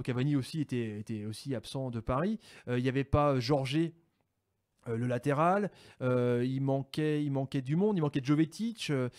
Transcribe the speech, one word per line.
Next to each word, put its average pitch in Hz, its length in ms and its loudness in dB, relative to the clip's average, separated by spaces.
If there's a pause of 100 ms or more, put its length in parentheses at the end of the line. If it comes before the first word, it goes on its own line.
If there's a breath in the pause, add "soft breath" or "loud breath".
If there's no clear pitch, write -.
Cavani 135 320 0
aussi 139 240 -2
était, 117 400 -4
était 107 260 -6
aussi 110 280 -8
absent 131 380 -6
de 117 80 -4
Paris. 170 400 -2 (280 loud breath)
Euh, 123 120 0
il 123 40 0
n'y 131 60 2
avait 131 140 0
pas 147 360 4
Jorge, 139 520 0 (960)
euh, 113 100 -2
le 123 100 -2
latéral, 156 640 2 (300 loud breath)
euh, 123 440 2
il 131 160 -2
manquait, 147 640 0
il 143 80 -2
manquait 135 300 -2
du 135 140 -2
monde, 202 220 2
il 165 40 2
manquait 147 200 0
Jovetic, 156 680 0
euh, 127 300 0